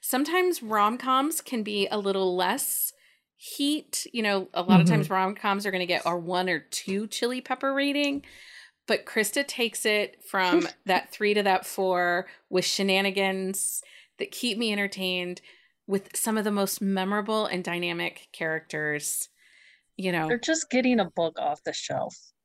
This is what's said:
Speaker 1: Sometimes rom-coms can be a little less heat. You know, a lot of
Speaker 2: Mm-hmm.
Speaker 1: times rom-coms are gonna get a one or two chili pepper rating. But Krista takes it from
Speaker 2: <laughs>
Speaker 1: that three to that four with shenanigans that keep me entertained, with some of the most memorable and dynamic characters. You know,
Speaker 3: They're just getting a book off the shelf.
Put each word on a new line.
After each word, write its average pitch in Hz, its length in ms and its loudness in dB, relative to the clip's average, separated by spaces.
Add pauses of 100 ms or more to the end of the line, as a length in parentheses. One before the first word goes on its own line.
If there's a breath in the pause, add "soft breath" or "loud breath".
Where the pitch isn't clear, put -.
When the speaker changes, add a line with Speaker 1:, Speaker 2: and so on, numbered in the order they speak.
Speaker 1:
Sometimes 330 600 0
rom-coms 247 760 2
can 220 240 -4
be 202 240 0
a 214 100 -2
little 190 380 0
less 180 560 -2 (440 soft breath)
heat. - 760 -4
You 226 100 -4
know, 196 320 0
a 175 80 -2
lot 180 180 8
of 160 60 6
Speaker 2:
Mm-hmm. 175 100 6
Speaker 1:
times 151 140 0
rom-coms 196 560 0
are 190 60 -2
gonna 180 140 -2
get 175 200 0
a 170 100 0
one 180 320 -2
or 175 120 0
two 196 480 -4
chili 247 320 -2
pepper 269 340 -2
rating. 285 500 0 (640 loud breath)
But - 200 0
Krista 226 380 0
takes 240 400 -4
it 208 400 0
from 277 520 2
Speaker 2:
<laughs> - 100 -20
Speaker 1:
that - 240 2
three 208 240 2
to 208 80 2
that 190 240 2
four 180 640 0 (200 loud breath)
with 180 160 2
shenanigans 190 1160 0 (360 loud breath)
that - 120 -8
keep 240 280 -2
me 233 140 0
entertained, 185 680 -2 (480 soft breath)
with 196 260 -2
some 220 240 0
of 208 60 0
the 208 80 2
most 196 280 0
memorable 202 680 0
and 180 180 -4
dynamic 175 680 -4
characters. 156 1000 -4 (680 soft breath)
You 185 160 -2
know, 160 160 0
Speaker 3:
They're 160 100 0
just 320 320 -2
getting 247 300 4
a 185 100 2
book 165 300 -2
off 147 240 -2
the 160 80 -4
shelf. - 440 -6 (280)